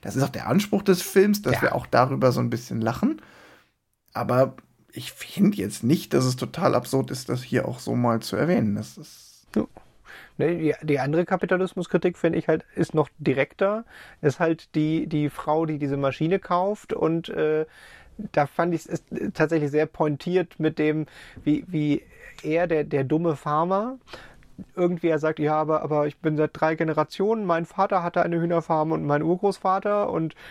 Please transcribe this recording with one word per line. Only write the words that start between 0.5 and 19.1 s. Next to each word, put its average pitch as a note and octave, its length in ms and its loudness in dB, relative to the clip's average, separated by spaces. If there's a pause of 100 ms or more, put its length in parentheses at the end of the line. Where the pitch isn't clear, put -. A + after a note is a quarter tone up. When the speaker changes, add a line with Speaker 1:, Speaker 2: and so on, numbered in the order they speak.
Speaker 1:
des F3+ 200 4
Films, G#3 400 4
dass B2+ 140 2
Speaker 2:
Ja. - 60 0
Speaker 1:
wir - 120 0
auch A#2+ 120 -2
darüber C3 460 4
so B2+ 80 0
ein A#2+ 100 0
bisschen A#2+ 300 -6
lachen. B2+ 420 -2 (920)
Aber B2 420 2 (360)
ich - 220 -12
find - 440 0
jetzt G#2 280 -6
nicht, C3+ 300 0
dass C3 100 4
es B2+ 120 0
total B2+ 380 0
absurd B2+ 360 0
ist, B2+ 180 -10
das B2 140 -4
hier - 260 -2
auch - 100 -8
so A#2 160 -6
mal A#2 260 2
zu - 160 -6
erwähnen. B2+ 380 0
Das - 240 -8
ist - 560 -20
Speaker 2:
Ja. A3 100 0 (720)
Nee, D#3+ 180 0
die, D#3 300 -2
die C#3+ 140 2
andere D3+ 240 0
Kapitalismuskritik, F3+ 920 -2
finde E3+ 200 0
ich - 100 -4
halt, D#3+ 160 0 (100)
ist - 200 -2
noch D#3 140 2 (100)
direkter. F3 680 0 (380)
Ist D3 180 0
halt E3 340 0
die, D#3 320 0
die D3 240 -2
Frau, D#3 360 -2
die D#3 120 -4
diese C#3 180 -2
Maschine C#3+ 420 0
kauft F#3+ 540 -2
und, E3 360 -2
äh, D#3 380 0 (640)
da D3 160 2
fand F3 260 0
ich's E3 120 -6
ist - 180 -8 (300)